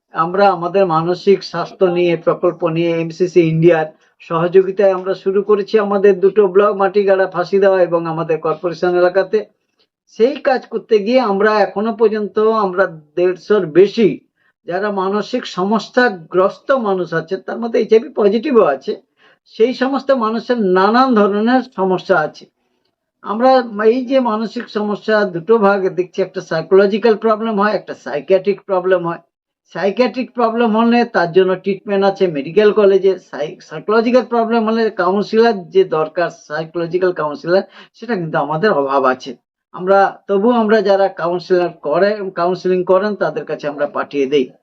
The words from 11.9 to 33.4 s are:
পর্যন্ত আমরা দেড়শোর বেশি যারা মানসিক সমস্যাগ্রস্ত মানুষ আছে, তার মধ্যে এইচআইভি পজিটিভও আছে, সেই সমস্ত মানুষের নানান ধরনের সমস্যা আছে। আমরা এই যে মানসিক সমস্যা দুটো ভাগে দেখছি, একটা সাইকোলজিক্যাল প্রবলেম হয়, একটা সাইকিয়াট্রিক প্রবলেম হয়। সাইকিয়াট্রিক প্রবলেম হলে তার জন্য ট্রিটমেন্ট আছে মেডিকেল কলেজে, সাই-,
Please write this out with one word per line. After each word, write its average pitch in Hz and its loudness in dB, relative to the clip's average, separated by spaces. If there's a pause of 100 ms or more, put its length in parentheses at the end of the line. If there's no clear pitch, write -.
পর্যন্ত 208 0
আমরা 208 0 (300)
দেড়শোর 180 0
বেশি 180 2 (460)
যারা 196 -4
মানসিক 202 -4
সমস্যাগ্রস্ত 196 -2
মানুষ 190 -2
আছে, 165 -4
তার 202 -10
মধ্যে 233 -4
এইচআইভি 226 2
পজিটিভও 220 2
আছে, - -2 (420)
সেই 240 -2
সমস্ত 262 -2
মানুষের 233 -2
নানান 220 2
ধরনের 214 2 (140)
সমস্যা 185 0
আছে। - -4 (760)
আমরা 233 0 (340)
এই 240 2
যে 262 2
মানসিক 226 -4
সমস্যা 208 -2
দুটো 185 0
ভাগে 196 2
দেখছি, 180 -4
একটা 185 -8
সাইকোলজিক্যাল 196 2
প্রবলেম 214 -2
হয়, 208 0
একটা 160 -6
সাইকিয়াট্রিক 185 -2
প্রবলেম 180 -2
হয়। 170 -8 (520)
সাইকিয়াট্রিক 220 -2
প্রবলেম 226 -2
হলে 233 2
তার 175 -2
জন্য 185 4
ট্রিটমেন্ট 196 -4
আছে 196 0
মেডিকেল 165 0
কলেজে, 196 2
সাই-, 147 -10